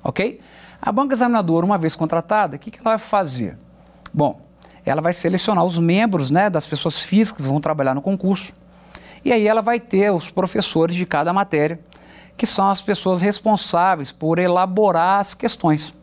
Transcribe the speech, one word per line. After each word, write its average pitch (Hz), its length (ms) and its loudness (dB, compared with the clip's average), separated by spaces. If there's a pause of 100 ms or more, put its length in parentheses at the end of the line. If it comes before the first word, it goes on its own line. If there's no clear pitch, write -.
ok? 190 380 -4 (400)
A - 120 -2
banca 262 220 0
examinadora, 214 500 2
uma 202 140 2
vez 160 160 -2
contratada, 165 600 -2
o - 20 -14
que - 120 -16
que - 80 -20
ela 220 120 -2
vai 220 80 0
fazer? 131 600 -4 (540)
Bom, 147 280 0 (440)
ela 143 160 0
vai 170 120 0
selecionar 180 520 0
os 170 140 0
membros, 175 520 2
né, 190 200 4
das 160 160 -2
pessoas 151 320 -4
físicas 208 460 0
que 135 60 -2
vão 147 100 0
trabalhar 143 340 0
no 139 80 -4
concurso, 190 500 -2 (720)
e 262 80 2
aí 214 140 2
ela 220 140 2
vai 233 200 -2
ter 202 320 2
os 170 180 -4
professores 175 640 0
de 180 100 -2
cada 160 280 -2
matéria, 170 480 0 (560)
que 226 100 -2
são 196 240 0
as 190 100 -2
pessoas 185 400 -2
responsáveis 180 920 0
por 165 260 -2
elaborar 185 800 2
as - 160 -4
questões 156 580 -2 (100)